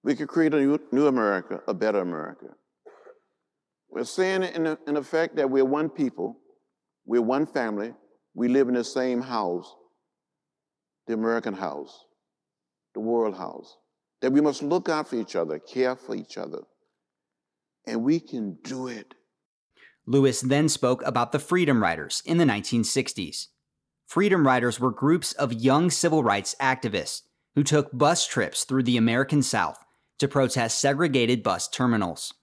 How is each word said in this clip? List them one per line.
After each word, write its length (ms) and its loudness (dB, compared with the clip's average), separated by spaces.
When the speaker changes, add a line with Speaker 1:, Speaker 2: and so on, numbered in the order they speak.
Speaker 1:
We 120 -2
can 120 -8
create 260 2
a 60 2
new, 180 2
new 160 4
America, 640 0
a 40 -2
better 260 0
America. 480 -8
We're 140 -8
saying 400 -2
in, 420 -4
in 120 -2
effect 400 -2
that 120 0
we're 140 4
one 260 0
people, 480 -4
we're 160 2
one 240 0
family, 480 -6
we 160 -2
live 180 4
in 60 0
the 100 0
same 380 -2
house, 520 -4
the 60 -4
American 400 -2
house, 520 -10
the 60 -8
world 360 0
house, 420 -14
that 100 0
we 80 6
must 220 2
look 260 0
out 200 -2
for 80 -6
each 200 -6
other, 240 -2
care 360 -2
for 200 -10
each 220 -12
other, 220 -10
and 160 -4
we 160 2
can 440 -8
do 240 -8
it. 260 -14
Speaker 2:
Lewis 360 2
then 280 4
spoke 360 0
about 260 0
the 80 -2
Freedom 420 2
Riders 440 -2
in 120 0
the 80 6
nineteen 380 0
sixties. 680 -4
Freedom 380 2
Riders 340 2
were 120 2
groups 420 0
of 180 -2
young 380 4
civil 340 2
rights 380 0
activists 640 -2
who 80 2
took 280 2
bus 360 2
trips 360 -2
through 200 0
the 140 2
American 440 2
South 420 -2
to 80 2
protest 520 0
segregated 640 2
bus 240 -2
terminals. 760 -2